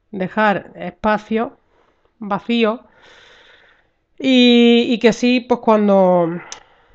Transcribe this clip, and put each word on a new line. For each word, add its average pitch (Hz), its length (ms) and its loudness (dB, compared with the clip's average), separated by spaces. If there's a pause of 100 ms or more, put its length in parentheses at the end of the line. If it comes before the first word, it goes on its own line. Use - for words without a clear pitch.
(100)
dejar 196 680 -4
espacios 214 760 -6 (640)
vacíos 220 640 -4 (1400)
y, 240 720 4
y 240 100 -2
que 233 120 2
así, 247 300 0
pues, 240 200 -4
cuando 190 720 2 (640)